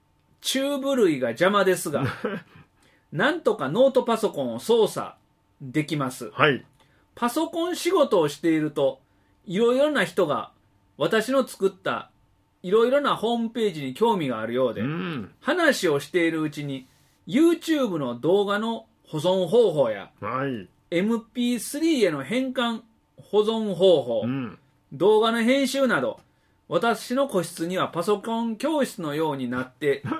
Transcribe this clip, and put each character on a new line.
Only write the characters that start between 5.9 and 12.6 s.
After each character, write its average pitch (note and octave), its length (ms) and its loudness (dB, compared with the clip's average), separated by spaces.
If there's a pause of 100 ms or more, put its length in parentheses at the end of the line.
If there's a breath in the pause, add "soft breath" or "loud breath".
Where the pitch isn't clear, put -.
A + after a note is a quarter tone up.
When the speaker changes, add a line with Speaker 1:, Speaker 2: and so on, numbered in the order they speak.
Speaker 1:
ま C3 140 -2
す。 A#2 200 -12
Speaker 2:
は D3 180 2
い。 B2 160 0 (500 soft breath)
Speaker 1:
パ A#3+ 140 -2
ソ D#4+ 200 -2
コ E4+ 200 -4
ン E4+ 80 -4
仕 F4 140 -4
事 D4 280 4
を D3+ 100 4
し - 100 -12
て E3+ 120 0
い D#3+ 80 2
る D3+ 120 -2
と、 C#3 300 0 (440)
い F3+ 140 -6
ろ A#3 160 4
い B3+ 40 0
ろ D4+ 120 2
な A#3 140 0
人 F3 220 0
が B2+ 260 -4 (500)
私 G#3+ 280 0
の C4+ 140 2
作 - 220 -2
っ F#3+ 60 2
た - 400 -8 (500)